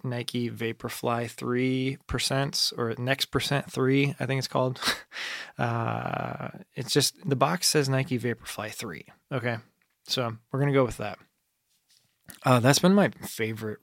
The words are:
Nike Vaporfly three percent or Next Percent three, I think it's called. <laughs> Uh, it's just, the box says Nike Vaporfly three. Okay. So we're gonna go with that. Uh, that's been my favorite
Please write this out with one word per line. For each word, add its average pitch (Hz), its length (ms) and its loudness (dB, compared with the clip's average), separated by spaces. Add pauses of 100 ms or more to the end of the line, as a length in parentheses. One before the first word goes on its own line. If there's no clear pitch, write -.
Nike 120 460 -2
Vaporfly 117 800 -2
three 131 680 0 (100)
percent - 720 0
or 117 200 -2
Next 127 300 0
Percent - 440 0
three, 135 480 4
I 135 60 -4
think 131 140 0
it's - 80 -4
called. 127 380 0
<laughs> - 60 2 (640)
Uh, 120 920 -2 (220)
it's 123 200 -4
just, - 240 4 (100)
the 139 80 2
box 147 320 2
says 139 220 2
Nike 135 280 0
Vaporfly 113 540 -6
three. - 340 -10 (240)
Okay. 120 280 -2 (500)
So 117 300 -2 (140)
we're 135 100 -2
gonna 143 100 2
go 135 140 6
with 110 120 -2
that. 101 220 -6 (1300)
Uh, 127 160 6
that's 131 180 6
been 180 140 6
my 190 160 4
favorite 110 720 -6